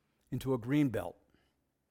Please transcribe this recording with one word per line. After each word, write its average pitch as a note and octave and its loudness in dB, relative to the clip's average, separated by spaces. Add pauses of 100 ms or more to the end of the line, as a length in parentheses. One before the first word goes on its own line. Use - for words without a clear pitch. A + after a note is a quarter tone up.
(320)
into C3 -2
a B2 2
green C#3 2
belt. F#2 -4 (720)